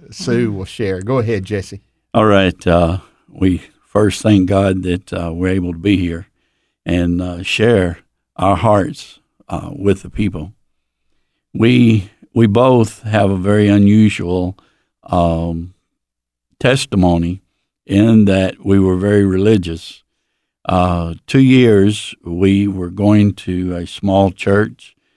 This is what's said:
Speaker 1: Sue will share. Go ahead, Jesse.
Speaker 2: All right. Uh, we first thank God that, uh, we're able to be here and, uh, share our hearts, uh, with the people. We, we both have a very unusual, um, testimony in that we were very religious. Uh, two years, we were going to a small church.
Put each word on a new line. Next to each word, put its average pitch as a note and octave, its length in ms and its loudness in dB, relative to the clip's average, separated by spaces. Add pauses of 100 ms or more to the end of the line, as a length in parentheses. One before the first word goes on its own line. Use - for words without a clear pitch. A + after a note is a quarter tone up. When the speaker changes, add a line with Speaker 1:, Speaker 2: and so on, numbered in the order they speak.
(100)
Speaker 1:
Sue A#2+ 420 -4
will F#2+ 120 -10
share. F#2 360 -6
Go A#2+ 180 -4
ahead, G#2+ 260 -4
Jesse. G2 360 -10 (320)
Speaker 2:
All A2 140 2
right. F#2+ 400 2
Uh, F2 320 2 (300)
we F#2 340 -2 (240)
first G#2 360 -2
thank G2+ 260 2
God G2 340 0
that, F2+ 300 -6
uh, F2 200 -8
we're F2 160 -4
able F#2 240 -4
to D#2 60 -14
be F#2+ 180 0
here F2 300 -6 (580)
and, F2 380 -2
uh, F2+ 220 -10
share G2 560 0 (360)
our F#2+ 200 0
hearts, G2+ 640 -2 (280)
uh, E2+ 240 -10
with F#2+ 300 -2
the F2+ 80 -20
people. F#2+ 420 -8 (1000)
We, A2+ 560 2 (240)
we A2+ 140 4
both A#2+ 540 2
have G#2 280 0
a G2 60 -2
very G#2 320 2
unusual, G2+ 880 2 (460)
um, E2+ 720 -4 (840)
testimony F#2 840 0 (460)
in G#2+ 400 4
that F#2+ 380 -2
we G2 140 2
were F#2+ 180 2
very G2+ 280 2
religious. F#2 800 -2 (600)
Uh, F2 500 -2 (120)
two C3 140 2
years, A2+ 720 2 (100)
we G2 420 0
were F#2 240 -8
going G#2 420 2
to F2+ 440 -8
a F2 100 -10
small G2 440 0
church. G#2 640 -4 (220)